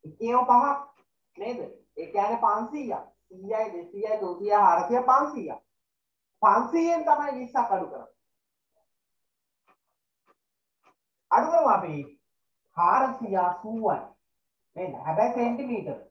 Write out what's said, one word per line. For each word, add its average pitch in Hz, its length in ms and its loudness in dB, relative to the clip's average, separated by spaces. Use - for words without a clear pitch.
එකේව 233 380 -2
පහක් 247 220 6
නේද? 240 220 -8
ඒ 156 140 -10
කියන්නේ 208 360 -2
පන්සීයක්. 233 640 -2
සීයයි, 208 480 -6
දෙසීයයි, 202 500 -6
තුන්සීයයි, 196 360 -2
හාරසීයයි, 208 500 4
පන්සීයක් 269 540 0
අඩු 190 200 -2
කරනවා. - 220 -14
අඩු - 180 4
කරමු 320 200 4
අපි. 165 260 0
හාරසිය 208 600 0
අසූවයි. 185 640 -2
නේද? 180 180 -8
හැබැයි 160 400 0
සෙන්ටිමීටර. 240 640 -4